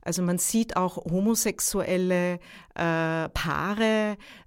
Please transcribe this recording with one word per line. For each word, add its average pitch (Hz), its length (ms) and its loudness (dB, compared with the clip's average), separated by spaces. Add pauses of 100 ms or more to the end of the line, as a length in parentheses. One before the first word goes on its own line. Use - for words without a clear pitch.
Also 175 220 -2
man 180 160 2
sieht 226 360 0
auch 185 300 0
homosexuelle, 185 1300 0 (340)
äh, 165 560 0
Paare, 208 880 0 (300)